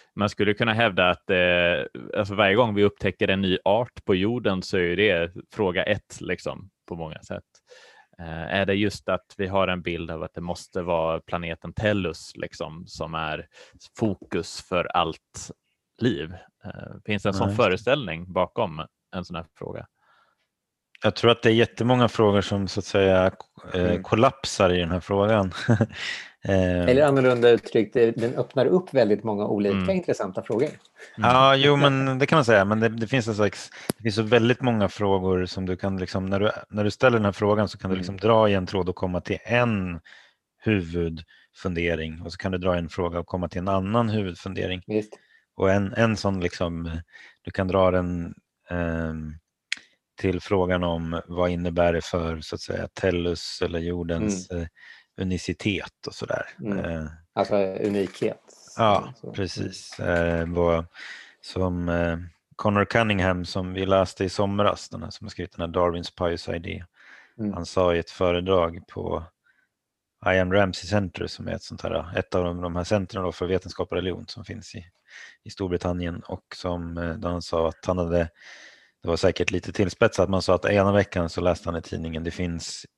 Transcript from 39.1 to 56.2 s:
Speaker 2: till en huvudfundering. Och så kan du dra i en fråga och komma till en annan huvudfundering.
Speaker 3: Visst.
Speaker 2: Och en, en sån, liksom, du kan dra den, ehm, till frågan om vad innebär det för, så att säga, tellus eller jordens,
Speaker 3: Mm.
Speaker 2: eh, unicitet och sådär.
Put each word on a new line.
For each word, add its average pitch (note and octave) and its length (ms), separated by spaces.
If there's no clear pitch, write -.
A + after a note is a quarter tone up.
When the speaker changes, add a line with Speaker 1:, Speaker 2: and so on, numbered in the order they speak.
Speaker 2:
till - 240
en G#2 560
huvudfundering. E2+ 1600
Och E2 100
så - 60
kan F#2+ 140
du F2+ 60
dra F2+ 180
i - 20
en E2+ 100
fråga E2+ 300
och E2 80
komma F2+ 220
till - 100
en F2+ 100
annan G2+ 400
huvudfundering. F#2 800
Speaker 3:
Visst. G#2+ 280
Speaker 2:
Och F#2+ 160
en, G2 240
en A2+ 200
sån, F#2+ 240
liksom, E2+ 500
du - 80
kan F#2+ 180
dra F#2 220
den, F2 440
ehm, E2 640
till F2+ 200
frågan F2+ 440
om E2 420
vad F2 240
innebär F2 420
det E2+ 120
för, E2 360
så - 140
att F2+ 60
säga, F2 340
tellus F2 720
eller E2+ 140
jordens, F2 720
Speaker 3:
Mm. F2 120
Speaker 2:
eh, E2 60
unicitet F#2 920
och - 80
sådär. - 280